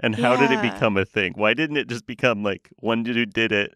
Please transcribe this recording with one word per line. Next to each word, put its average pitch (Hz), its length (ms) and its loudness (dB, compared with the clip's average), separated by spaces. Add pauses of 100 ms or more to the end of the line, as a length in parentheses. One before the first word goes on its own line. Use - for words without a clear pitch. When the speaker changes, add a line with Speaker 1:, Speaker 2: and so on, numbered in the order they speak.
Speaker 1:
And 113 160 0
how 123 180 4
did 135 160 4
it 117 100 0
Speaker 2:
Yeah. 113 120 -2
Speaker 1:
become 101 240 0
a 95 80 2
thing? 95 320 -2
Why 107 160 2
didn't 147 240 -2
it 127 100 -4
just 117 180 -8
become, 113 380 0
like, 98 320 -4
one 113 280 -2
dude 117 280 -2
did 110 220 0
it 101 220 0